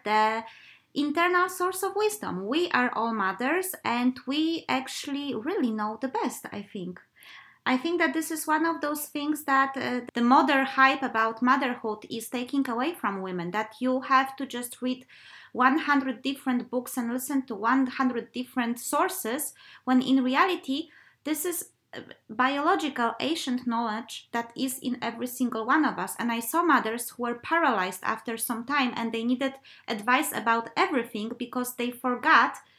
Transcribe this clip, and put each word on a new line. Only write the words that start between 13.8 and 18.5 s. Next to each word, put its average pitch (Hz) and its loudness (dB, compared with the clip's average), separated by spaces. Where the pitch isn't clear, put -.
have 262 2
to 269 -6
just 240 -10
read 254 -4
one 262 4
hundred 269 0
different 262 -2
books 247 -4
and 233 -2
listen 262 -2
to 240 -8
one 233 2
hundred 247 -2
different 240 -4